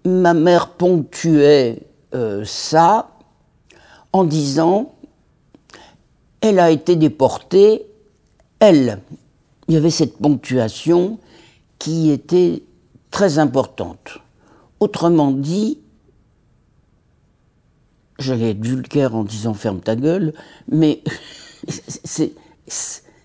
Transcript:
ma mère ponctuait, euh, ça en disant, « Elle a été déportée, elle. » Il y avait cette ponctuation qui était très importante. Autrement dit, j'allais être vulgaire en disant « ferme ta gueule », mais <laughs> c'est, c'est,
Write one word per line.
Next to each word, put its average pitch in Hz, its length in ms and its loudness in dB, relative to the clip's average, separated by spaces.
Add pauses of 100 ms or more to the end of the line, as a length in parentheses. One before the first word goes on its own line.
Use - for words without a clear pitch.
ma 180 300 2
mère 170 380 2
ponctuait, 147 1160 2 (260)
euh, 107 300 -6
ça 170 680 0 (1000)
en 190 140 2
disant, « 160 680 0 (1500)
Elle 214 180 2
a 170 120 6
été 165 260 2
déportée, 170 880 2 (760)
elle. » 127 400 4 (680)
Il 160 80 2
y - 20 4
avait 156 140 2
cette 156 260 -2
ponctuation 147 1040 -2 (580)
qui 160 340 -2
était 175 520 -2 (460)
très 175 280 0
importante. 123 800 -4 (640)
Autrement 160 520 0
dit, 170 480 -4 (2500)
j'allais 123 340 -4
être 107 140 -8
vulgaire 127 500 -4
en 110 80 -4
disant « 107 300 -6 (120)
ferme 95 160 -4
ta 110 140 -4
gueule », 156 380 -2 (340)
mais 151 360 0 (320)
<laughs> - 320 -20
c'est, - 680 -8 (340)
c'est, - 360 -10 (220)